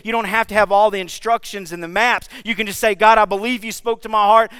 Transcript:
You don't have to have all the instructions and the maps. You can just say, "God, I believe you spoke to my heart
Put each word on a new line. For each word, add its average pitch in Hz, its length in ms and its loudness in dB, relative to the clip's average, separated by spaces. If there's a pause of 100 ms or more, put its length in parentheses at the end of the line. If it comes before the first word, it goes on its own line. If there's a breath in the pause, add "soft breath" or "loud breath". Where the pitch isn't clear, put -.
You 220 80 -6
don't 226 140 -2
have 214 220 0
to 208 60 -10
have 202 160 2
all 202 220 4
the 196 80 -6
instructions 196 720 -6
and 170 100 -10
the 165 60 -8
maps. 220 400 0 (160 loud breath)
You 220 120 -6
can 214 120 -4
just 196 140 -10
say, 220 120 2
"God, 220 240 4
I 214 60 6
believe 202 400 -2
you 220 80 -10
spoke 226 300 -6
to 220 80 -12
my 214 160 2
heart 220 340 4